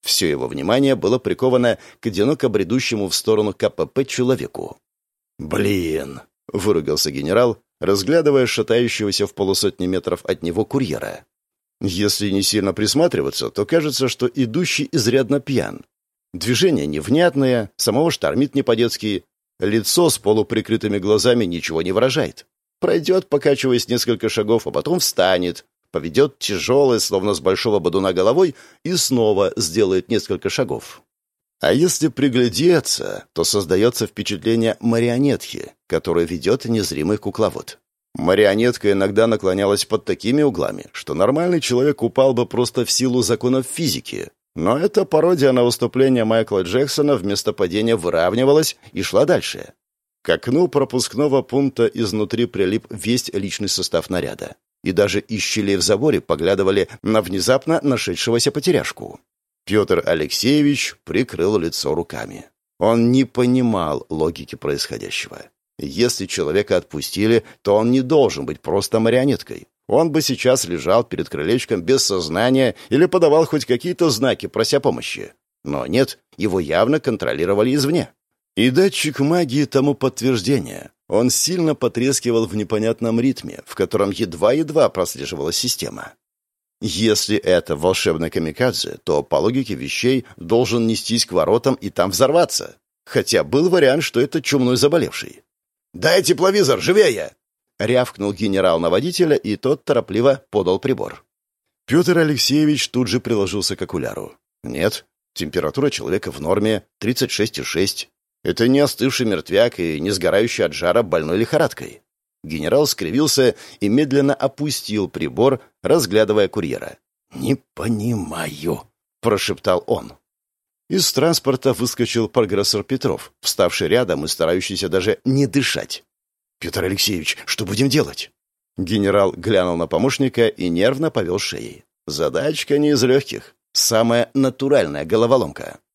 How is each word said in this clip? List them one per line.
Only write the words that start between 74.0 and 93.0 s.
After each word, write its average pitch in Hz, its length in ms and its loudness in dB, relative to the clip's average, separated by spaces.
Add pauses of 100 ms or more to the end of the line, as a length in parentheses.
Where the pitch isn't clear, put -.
знаки, 110 380 0
прося 110 320 0
помощи. - 540 -4 (300)
Но 71 240 -4
нет, 120 320 0 (180)
его 95 220 0
явно 95 400 2
контролировали 101 760 0
извне. 147 340 0 (460)
И 113 140 4
датчик 151 500 0
магии 147 460 2
тому 139 280 2
подтверждение. 123 1000 -2 (160)
Он 117 220 2
сильно 160 460 0
потрескивал 120 720 0
в 95 80 -8
непонятном 110 640 -2
ритме, 123 460 -2
в - 100 -18
котором 98 360 0
едва-едва 117 800 0
прослеживалась 78 680 -4
система. - 560 -6 (720)
Если 107 520 0
это 87 380 2
волшебный 82 540 0
камикадзе, 87 760 -4
то, 73 200 0
по - 140 -2
логике 110 360 0
вещей, 117 520 -2 (100)
должен 113 500 0
нестись 113 400 -2
к - 60 -14
воротам 98 440 2
и 101 140 -8
там 92 220 0
взорваться. 139 640 0 (300)